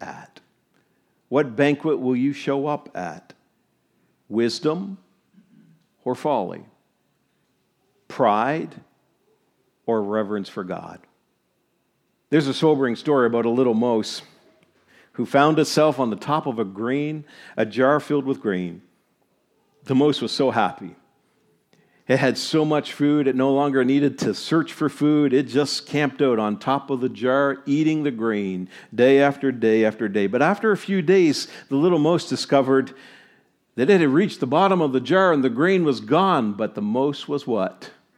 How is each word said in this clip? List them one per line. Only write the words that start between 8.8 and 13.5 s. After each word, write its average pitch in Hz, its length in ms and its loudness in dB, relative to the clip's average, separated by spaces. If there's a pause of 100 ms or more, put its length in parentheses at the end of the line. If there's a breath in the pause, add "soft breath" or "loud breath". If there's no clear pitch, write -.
or 113 160 0
reverence 101 480 -4
for 101 140 -10
God? 87 380 -12 (1300)
There's 147 160 2
a 131 60 -2
sobering 135 420 2
story 135 320 2
about 117 180 0
a 117 40 0
little 123 260 2